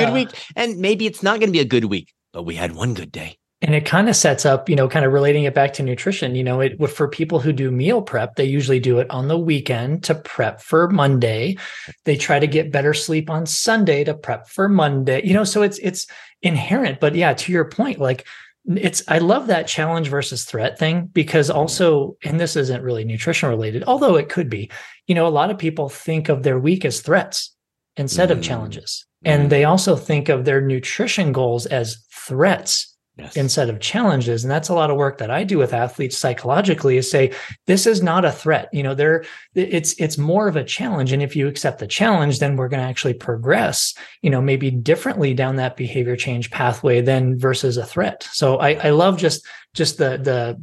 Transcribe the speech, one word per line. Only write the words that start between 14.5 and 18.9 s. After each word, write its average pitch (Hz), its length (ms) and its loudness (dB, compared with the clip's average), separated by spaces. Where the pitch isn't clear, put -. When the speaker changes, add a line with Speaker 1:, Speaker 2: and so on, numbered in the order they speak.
Speaker 1:
Monday, 139 600 2
you 185 80 4
know, 208 100 4
so 208 160 0
it's, 196 200 2
it's - 260 -4
inherent. 175 600 0
But 151 160 2
yeah, 165 180 4
to - 180 -4
your 165 140 2
point, 220 320 -4
like, 131 280 -2
n-, 180 100 0
it's, 185 300 -2